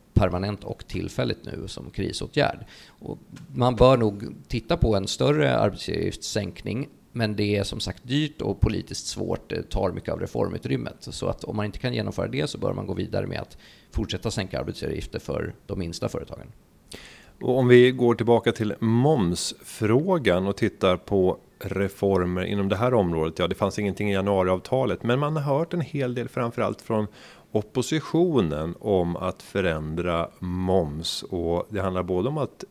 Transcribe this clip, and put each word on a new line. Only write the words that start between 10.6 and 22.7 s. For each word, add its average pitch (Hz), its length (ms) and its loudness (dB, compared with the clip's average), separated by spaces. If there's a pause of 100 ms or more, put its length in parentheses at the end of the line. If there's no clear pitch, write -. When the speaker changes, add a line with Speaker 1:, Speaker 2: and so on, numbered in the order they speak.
Speaker 1:
Så - 260 -8
att 95 180 -6
om 107 120 -6
man 104 100 -2
inte 104 120 -8
kan 123 160 -4
genomföra 101 340 -4
det, 135 180 -4
så - 120 -8
bör 98 140 -2
man 98 140 -6
gå 92 80 -4
vidare 95 320 -4
med 95 140 -6
att - 180 -14 (320)
fortsätta 104 400 -4
sänka 90 300 -4
arbetsgivaravgifter - 580 -6
för 76 360 -6 (120)
de 98 120 -6
minsta 85 300 -4
företagen. - 440 -10 (880)
Speaker 2:
Och 123 180 2
om 127 100 4
vi 123 220 12
går 123 240 4
tillbaka 117 380 4
till 107 260 -2
momsfrågan 113 1700 2
och 98 100 -2
tittar 95 400 2
på 92 420 2 (200)
reformer 92 880 0
inom 98 240 -2
det 95 80 0